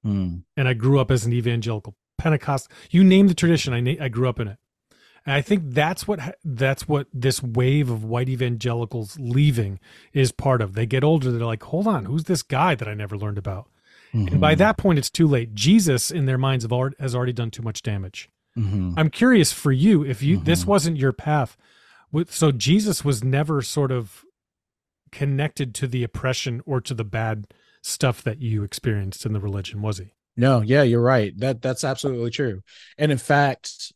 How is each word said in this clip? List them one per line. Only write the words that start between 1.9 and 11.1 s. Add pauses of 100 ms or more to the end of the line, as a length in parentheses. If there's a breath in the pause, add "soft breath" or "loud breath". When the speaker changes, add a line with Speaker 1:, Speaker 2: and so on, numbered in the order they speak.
Speaker 2:
Pentecost. (200 loud breath)
You
name
the
tradition,
I
na-,
I
grew
up
in
it. (720 soft breath)
And
I
think
that's
what
ha-, (120)
that's
what
this
wave
of
white
evangelicals
leaving (340 soft breath)
is
part
of.
They
get
older,